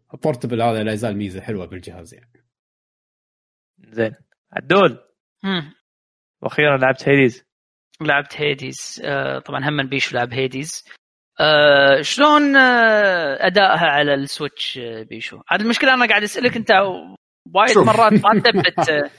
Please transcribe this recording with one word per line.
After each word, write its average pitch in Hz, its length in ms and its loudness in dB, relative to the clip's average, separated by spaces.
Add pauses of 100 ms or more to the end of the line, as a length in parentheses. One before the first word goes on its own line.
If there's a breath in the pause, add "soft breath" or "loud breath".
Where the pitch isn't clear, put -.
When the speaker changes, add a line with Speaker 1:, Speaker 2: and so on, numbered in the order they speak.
(240)
Speaker 1:
بورتبل 123 380 -4
هذا 113 220 -2
لا 110 100 -4
يزال 107 240 -6
ميزة 95 240 -10
حلوة 98 240 -10
بالجهاز، 87 480 -20
يعني. - 320 -20 (1500)
Speaker 2:
زين. 110 240 -4 (380)
عدول. 156 440 0 (460)
Speaker 3:
هم. 180 300 -6 (680)
Speaker 2:
وأخيرا 147 360 0
لعبت 131 320 -2
هيديز. 135 340 2 (580)
Speaker 3:
لعبت 143 340 -4
هيديز. 135 680 -10
آه، 135 360 -6
طبعا 135 300 -6
هم 139 200 -4
بيشو 135 260 -6
لعب 123 180 -4
هيديز. 135 520 -8 (540 soft breath)
آه، 147 640 4
شلون، 285 540 2
آه، 208 920 2
أدائها 185 400 2
على 147 260 2
السويتش، 139 640 -8
آه، 117 260 -14
بيشو؟ 113 360 -16 (100)
عاد 185 120 0
المشكلة 247 320 2
أنا 247 140 2
قاعد 208 160 2
أسألك 240 320 -4
أنت 226 160 -2 (840)
وايد 220 180 4
Speaker 4:
شوف. 202 140 6
Speaker 3:
مرات 220 260 4
ما 214 260 4
تثبت، 180 500 0
آه. 147 300 -2